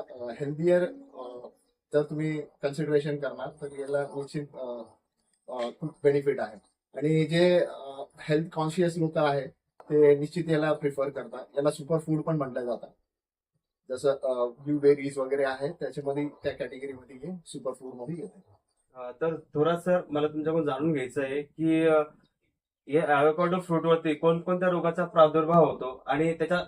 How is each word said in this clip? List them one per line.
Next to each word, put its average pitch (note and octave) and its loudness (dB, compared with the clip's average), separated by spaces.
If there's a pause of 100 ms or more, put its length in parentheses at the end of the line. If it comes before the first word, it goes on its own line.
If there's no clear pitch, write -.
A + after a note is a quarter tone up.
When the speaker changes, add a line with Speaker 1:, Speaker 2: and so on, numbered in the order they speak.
(100)
Speaker 1:
अ, A#2+ -12 (140)
हेल्दियर, E3 2 (320)
अ, B2 -14 (460)
जर D3 4
तुम्ही D3+ -4
कन्सिडरेशन D3 -2
करणार C3 -8
तर C#3 -12
याला C#3+ -2
निश्चित, C#3 -8
अ, B2 -10 (680)
अ, A#2+ -6 (100)
खूप D3+ -8 (140)
बेनिफिट C#3 2
आहे. G#2+ -8 (400)
आणि D#3 2
जे, F3 4
अ, - -4 (180)
हेल्थ D#3+ 0
कॉन्शियस E3+ 0
लोक D#3+ 0
आहेत C#3+ 0 (420)
ते D3 8
निश्चित D3+ -4
याला D#3 2
प्रिफर C#3 -2
करतात. B2+ -10 (120)
याला C#3+ 2
सुपरफूड D#3 -2
पण D#3+ -2
म्हटलं C3 -4
जातं, A#2+ -6 (1040)
जसं, B2+ 0
अ, B2 -2
ब्लूबेरीज C#3 2
वगैरे C3+ 0
आहे, C3+ -4
त्याच्यामध्ये C#3+ -6
त्या C#3 -8
कॅटेगरीमध्ये C3 -12
हे D#3+ -12 (100)
सुपरफूड C3 -10
मध्ये B2 -10
येते. - -18 (360)
Speaker 2:
अ, B2+ -12
तर D#3+ -4 (180)
थोडा D#3+ 2
सर F3+ 0 (100)
मला D3 0
तुमच्याकडून D3+ -2
जाणून D3+ 0
घ्यायचं C3+ -4
आहे C#3 -4
की, D#3+ 0
अ, D#3 6 (840)
या D3 2
avocado F3 2
फ्रूट E3 0
वरती D#3+ 2
कोणकोणत्या E3+ 2
रोगाचा E3+ 0
प्रादुर्भाव D#3+ 6
होतो - -8
आणि D#3+ 0
त्याच्या D#3 -2